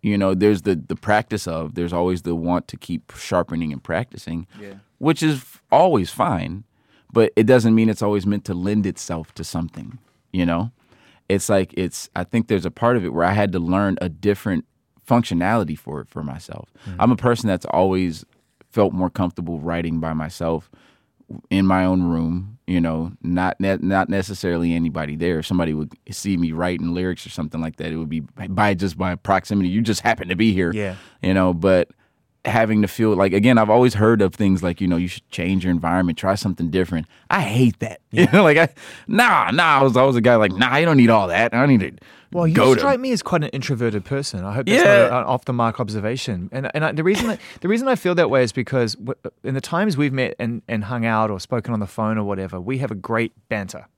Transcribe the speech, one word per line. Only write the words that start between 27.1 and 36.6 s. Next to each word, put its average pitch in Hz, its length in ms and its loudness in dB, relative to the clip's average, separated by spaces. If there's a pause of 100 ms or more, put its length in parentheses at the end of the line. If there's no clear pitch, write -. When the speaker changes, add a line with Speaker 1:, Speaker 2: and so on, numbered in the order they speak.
Speaker 1:
or - 40 -18
something 80 320 -8
like 80 160 -8
that, 80 140 -8
it 80 60 -6
would 80 120 -8
be 80 100 -6
by, 95 540 -2
just 87 240 -4
by 90 180 -2
proximity. 95 540 0
You 104 120 0
just 110 200 -2
happen - 280 -2
to 92 60 -2
be 107 180 2
here, 90 200 0
Speaker 2:
Yeah. 101 220 -6 (280)
Speaker 1:
you 92 100 2
know, 92 200 4
but 90 360 2 (560)
having 110 360 2
to 98 60 2
feel 110 280 0
like, 95 180 2
again, 117 240 4
I've 107 120 4
always 120 260 6
heard 107 260 4
of 92 140 2
things 95 260 2
like, 87 200 -4
you 95 60 0
know, 85 100 2
you 90 100 -2
should - 220 -12
change 87 340 -2
your 92 80 0
environment, 85 460 0
try 98 180 0
something 87 340 -4